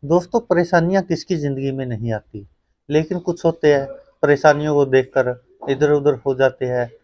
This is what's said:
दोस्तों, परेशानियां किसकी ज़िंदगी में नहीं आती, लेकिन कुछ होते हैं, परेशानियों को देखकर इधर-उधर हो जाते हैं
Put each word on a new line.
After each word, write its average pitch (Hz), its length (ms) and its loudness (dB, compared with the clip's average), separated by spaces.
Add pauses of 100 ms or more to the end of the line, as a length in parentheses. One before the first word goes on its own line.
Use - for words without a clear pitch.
दोस्तों, 175 360 0
परेशानियां 180 640 0
किसकी 180 320 -4
ज़िंदगी 139 360 -4
में 135 140 -6
नहीं 117 280 -6
आती, 104 320 -12 (440)
लेकिन 156 300 -2
कुछ 170 260 -8
होते 156 280 2
हैं, 139 120 0 (380)
परेशानियों 147 520 2
को 143 100 4
देखकर 131 420 0 (420)
इधर-उधर 143 440 0 (120)
हो 135 100 -2
जाते 127 300 0
हैं 123 220 -2 (160)